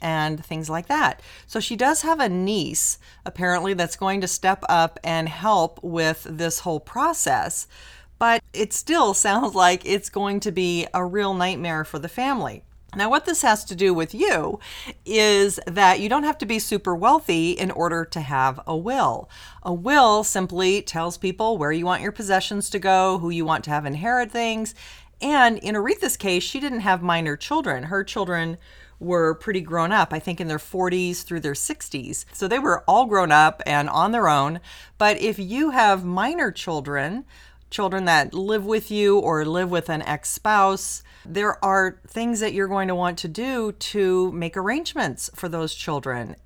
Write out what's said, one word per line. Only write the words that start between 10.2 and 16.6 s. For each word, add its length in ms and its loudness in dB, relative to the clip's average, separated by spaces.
to 100 -4
be 420 0
a 100 0
real 300 0
nightmare 500 -2
for 140 -10
the 100 -8
family. 560 -4
Now, 160 -2
what 140 2
this 180 -2
has 240 4
to 100 -12
do 180 4
with 200 -2
you 460 0
is 600 4
that 360 6
you 80 -2
don't 160 2
have 140 0
to 60 -4
be 140 -2
super 340 -2